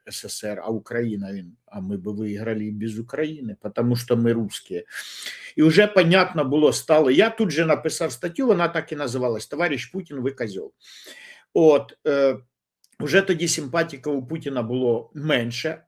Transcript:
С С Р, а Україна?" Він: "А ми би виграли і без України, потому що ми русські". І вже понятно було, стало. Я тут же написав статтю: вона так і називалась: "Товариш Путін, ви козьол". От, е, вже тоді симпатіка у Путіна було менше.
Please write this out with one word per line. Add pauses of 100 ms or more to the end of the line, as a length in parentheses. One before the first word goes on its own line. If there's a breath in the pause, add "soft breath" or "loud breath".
С
С
Р,
а
Україна?"
Він: (140)
"А
ми
би
виграли
і
без
України,
потому
що
ми
русські". (720 loud breath)
І
вже
понятно
було,
стало.
Я
тут
же
написав
статтю:
вона
так
і
називалась:
"Товариш
Путін,
ви
козьол". (840 loud breath)
От,
е, (640)
вже
тоді
симпатіка
у
Путіна
було
менше.